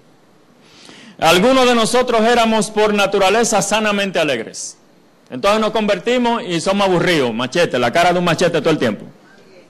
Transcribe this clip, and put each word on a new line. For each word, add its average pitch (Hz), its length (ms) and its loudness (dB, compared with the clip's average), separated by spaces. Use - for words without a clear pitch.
algunos 233 480 2
de 247 80 2
nosotros 233 460 0
éramos 220 500 0
por 214 220 0
naturaleza 202 680 0
sanamente 202 560 -2
alegres. 131 600 -6
Entonces 196 300 0
nos 214 120 0
convertimos 226 720 0
y 170 180 -4
somos 196 260 0
aburridos, 165 460 2
machete, 127 440 -2
la 120 140 0
cara 175 220 4
de 180 60 0
un 175 60 -2
machete 170 360 0
todo 165 80 0
el 156 80 2
tiempo. 110 280 -4